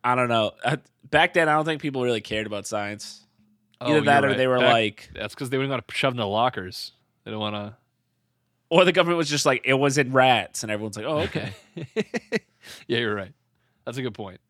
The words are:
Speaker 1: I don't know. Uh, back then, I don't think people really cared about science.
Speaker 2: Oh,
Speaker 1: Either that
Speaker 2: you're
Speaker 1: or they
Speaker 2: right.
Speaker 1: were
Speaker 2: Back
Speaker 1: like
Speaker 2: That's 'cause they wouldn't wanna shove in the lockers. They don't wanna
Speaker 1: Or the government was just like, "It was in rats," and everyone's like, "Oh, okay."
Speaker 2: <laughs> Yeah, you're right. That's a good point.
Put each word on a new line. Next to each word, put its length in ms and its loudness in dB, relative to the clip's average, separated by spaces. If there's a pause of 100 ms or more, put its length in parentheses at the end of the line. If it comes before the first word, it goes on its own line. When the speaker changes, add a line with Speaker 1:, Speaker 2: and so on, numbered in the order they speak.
Speaker 1:
I 120 2
don't 140 0
know. 220 2 (120)
Uh, 140 0 (320)
back 240 2
then, 160 4
I 40 4
don't 120 2
think 160 -4
people 220 -4
really 180 0
cared 260 -6
about 200 -8
science. 580 -8 (560)
Speaker 2:
Oh, 100 0
Speaker 1:
Either 100 6
that 220 6
Speaker 2:
you're 80 2
Speaker 1:
or 40 0
they 120 2
Speaker 2:
right. 100 2
Speaker 1:
were 40 2
Speaker 2:
Back 120 6
Speaker 1:
like 400 0
Speaker 2:
That's 220 -10
'cause 140 -8
they 80 -2
wouldn't 140 -2
wanna 200 -4
shove 220 0
in 40 -6
the 100 -2
lockers. 640 -2 (320)
They 80 -12
don't 80 -8
wanna 380 -8 (920)
Speaker 1:
Or 160 6
the 60 4
government 260 2
was 120 -2
just 160 -2
like, 200 2
"It 80 4
was 240 2
in 160 0
rats," 500 4
and 80 -6
everyone's 260 -6
like, 80 -8
"Oh, 160 -2
okay." 320 -6 (220)
Speaker 2:
<laughs> 100 -10 (1000)
Yeah, 120 -2
you're 160 -2
right. 180 -10 (520)
That's 120 -10
a 40 -6
good 120 -6
point. 260 -16 (100)